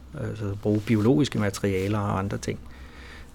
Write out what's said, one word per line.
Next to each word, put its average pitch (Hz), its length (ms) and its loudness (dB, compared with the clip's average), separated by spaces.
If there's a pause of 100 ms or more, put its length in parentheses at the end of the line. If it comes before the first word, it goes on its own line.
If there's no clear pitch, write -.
(200)
altså 107 420 -4
bruge 107 240 4
biologiske 117 520 4
materialer 101 600 0
og 101 200 0
andre 104 200 -2
ting. 107 220 -6 (760)